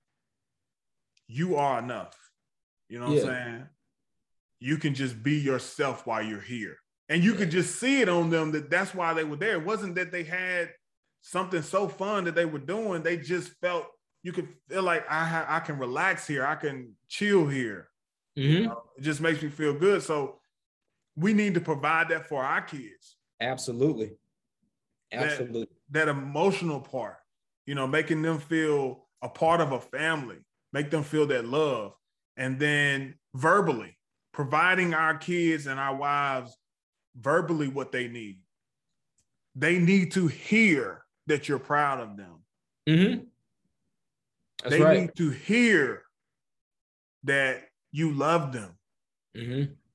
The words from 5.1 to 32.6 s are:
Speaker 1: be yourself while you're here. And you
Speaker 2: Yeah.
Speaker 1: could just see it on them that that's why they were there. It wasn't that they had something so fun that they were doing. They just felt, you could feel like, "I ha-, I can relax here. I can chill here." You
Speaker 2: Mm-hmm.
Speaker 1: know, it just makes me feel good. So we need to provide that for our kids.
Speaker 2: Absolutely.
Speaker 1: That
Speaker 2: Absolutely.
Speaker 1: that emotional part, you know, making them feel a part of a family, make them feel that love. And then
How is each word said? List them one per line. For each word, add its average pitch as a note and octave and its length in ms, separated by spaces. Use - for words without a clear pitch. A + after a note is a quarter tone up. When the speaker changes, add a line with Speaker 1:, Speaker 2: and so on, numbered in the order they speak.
Speaker 1:
be C#3+ 160
yourself C3+ 680
while A2 160
you're G#2+ 180
here. G#2+ 360
And E3+ 160
you A3+ 80
Speaker 2:
Yeah. F#3+ 60
Speaker 1:
could F#3 120
just E3+ 300
see C4+ 220
it G3+ 60
on E3+ 220
them D#3+ 220
that D3+ 180
that's F#3 240
why E3 200
they D#3+ 100
were D3+ 120
there. G3+ 180
It E3 100
wasn't F#3+ 320
that F3+ 160
they F3 120
had F3+ 480
something F3+ 400
so F#3+ 260
fun G3 360
that E3+ 120
they E3+ 80
were D#3 140
doing. F3+ 440
They E3+ 140
just D#3+ 440
felt, F3 260
you F3 100
could E3+ 160
feel F#3 140
like, E3 280
"I D#3+ 160
ha-, D#3+ 220
I D#3 120
can D3+ 180
relax D3 480
here. C#3 200
I D3+ 80
can C3+ 400
chill G3+ 400
here." A#2 400
You C#3 140
Speaker 2:
Mm-hmm. F3 180
Speaker 1:
know, A3+ 160
it - 40
just D3 180
makes D#3+ 220
me D3+ 60
feel D3 260
good. F3+ 280
So D3 380
we F#3 180
need G#3 200
to E3+ 60
provide D#3+ 500
that D#3 180
for C#3 160
our E3 180
kids. B2 540
Speaker 2:
Absolutely. A#2+ 720
Speaker 1:
That B2 140
Speaker 2:
Absolutely. B2 440
Speaker 1:
that D3+ 180
emotional D3 720
part, A2+ 360
you C#3+ 80
know, C3+ 120
making D#3 360
them D#3+ 160
feel D3 720
a A#2 60
part E3 320
of D3 120
a B2 80
family, C#3 580
make D3 180
them D#3 140
feel D3+ 220
that B2+ 200
love. B2 480
And C3 200
then C#3+ 600